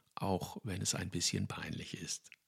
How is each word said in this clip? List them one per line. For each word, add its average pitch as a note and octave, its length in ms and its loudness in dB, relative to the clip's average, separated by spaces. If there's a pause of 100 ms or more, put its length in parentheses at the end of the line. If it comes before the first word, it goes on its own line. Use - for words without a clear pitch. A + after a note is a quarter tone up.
(140)
auch - 500 0
wenn G2+ 200 0
es - 100 4
ein F2+ 160 0
bisschen F#2+ 380 2
peinlich - 520 -4
ist. - 300 -4 (180)